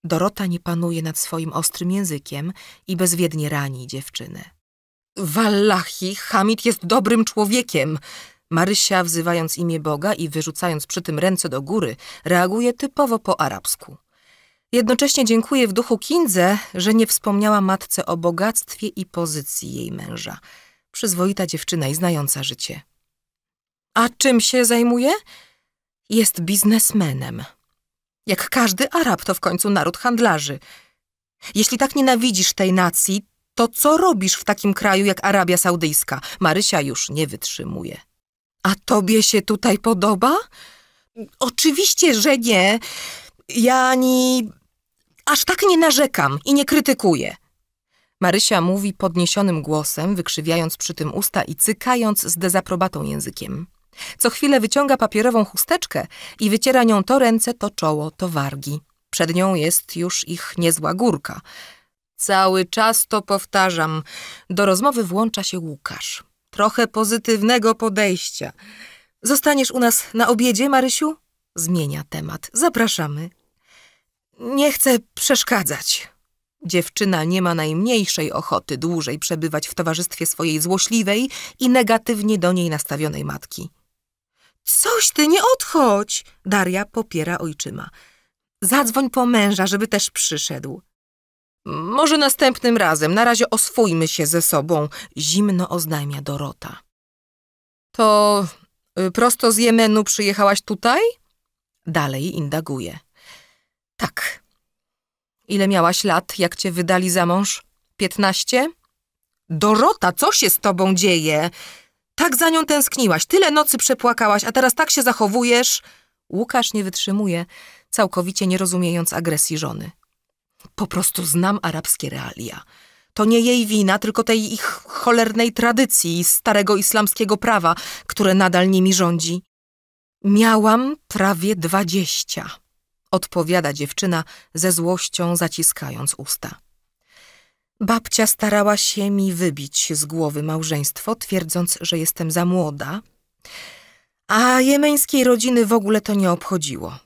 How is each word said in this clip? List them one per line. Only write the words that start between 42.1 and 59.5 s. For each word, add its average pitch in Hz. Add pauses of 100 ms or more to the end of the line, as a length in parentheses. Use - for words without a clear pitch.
że 220
nie. 220 (680)
Ja 254
ani 254 (760)
aż 285
tak 370
nie 349
narzekam 262
i 277
nie 285
krytykuję”. 262 (880)
Marysia 185
mówi 190
podniesionym 180
głosem, 151
wykrzywiając 165
przy -
tym 156
usta 196
i -
cykając 220
z 170
dezaprobatą 185
językiem. - (500)
Co 240
chwilę 285
wyciąga 269
papierową 220
chusteczkę - (320)
i 214
wyciera 247
nią 214
to 269
ręce, 233
to 208
czoło, 156
to 185
wargi. 139 (300)
Przed 165
nią 185